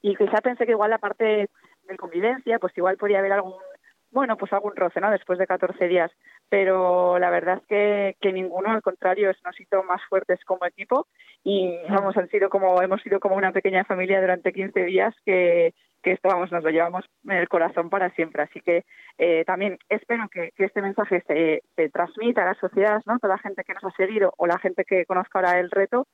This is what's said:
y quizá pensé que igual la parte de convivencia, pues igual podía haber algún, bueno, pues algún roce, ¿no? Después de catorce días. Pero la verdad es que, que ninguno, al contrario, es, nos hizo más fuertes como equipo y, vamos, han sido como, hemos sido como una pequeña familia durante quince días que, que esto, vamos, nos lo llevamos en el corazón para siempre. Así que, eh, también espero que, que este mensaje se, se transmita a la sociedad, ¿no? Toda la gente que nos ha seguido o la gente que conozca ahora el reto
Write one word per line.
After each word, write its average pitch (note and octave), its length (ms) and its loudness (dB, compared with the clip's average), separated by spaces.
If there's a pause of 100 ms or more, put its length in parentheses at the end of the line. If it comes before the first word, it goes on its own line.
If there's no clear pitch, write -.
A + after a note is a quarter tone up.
y G3+ 140 0
quizá G#3+ 260 2
pensé B3 240 -2
que A#3 60 0
igual G#3+ 180 2
la A3+ 80 2
parte G#3+ 520 0 (380)
de F#3+ 100 -12
convivencia, A3 640 -2
pues - 180 -4
igual F#3 200 0
podía G3+ 220 0
haber G3 140 0
algún, F#3+ 220 -2 (560)
bueno, A#3+ 260 0
pues G3 160 -6
algún G3+ 220 -2
roce, F3 260 -2
¿no? G#3 100 2
Después F#3 280 -2
de F#3 80 2
catorce F#3 400 -2
días. F3 240 2 (360)
Pero F3+ 720 2
la F3+ 100 2
verdad F3 320 0
es - 60 -20
que, G#3 540 0
que G3 100 2
ninguno, F#3 400 -4
al A3 100 0
contrario, F#3+ 480 0
es, F#3 140 -2
nos F3+ 160 -12
hizo F#3+ 240 -2
más F#3 260 -4
fuertes F#3+ 360 0
como F#3 200 -4
equipo A3 420 -4 (360)
y, F#3 340 0 (120)
vamos, G3 280 0
han F3+ 120 -2
sido G3 200 2
como, F#3 320 4
hemos F#3+ 200 0
sido G3 180 -2
como F#3+ 160 2
una F#3+ 160 0
pequeña F#3+ 320 -2
familia F#3+ 380 0
durante F3+ 320 0
quince F#3+ 320 -4
días F#3 280 0 (120)
que, F3 480 4 (280)
que F#3 120 0
esto, F#3+ 160 0
vamos, F3 220 -2
nos E3+ 120 -4
lo D#3+ 60 0
llevamos F3 360 -2 (200)
en F#3+ 120 -2
el E3+ 120 -2
corazón E3+ 400 0
para F#3+ 220 0
siempre. D#3 320 -4
Así - 180 -10
que, F3 240 0 (320)
eh, E3 280 2
también F#3 320 -2 (120)
espero G#3+ 400 -4
que, F3 260 -8
que G3 100 0
este G3+ 160 -4
mensaje G3 460 -2
se, D#3 340 2 (140)
se D#3 140 0
transmita G#3+ 540 -2
a F#3 100 0
la - 60 -8
sociedad, G#3 460 0
¿no? A#3+ 140 -2
Toda F#3+ 160 0
la F#3+ 60 -10
gente G3 220 -10
que F#3+ 100 -10
nos G3 100 -12
ha F#3+ 80 -8
seguido G3 460 0
o F3 100 0
la F3 120 0
gente F#3 260 -2
que F3+ 200 0
conozca F#3 340 -2
ahora F3+ 200 2
el F3 100 -2
reto A3 440 0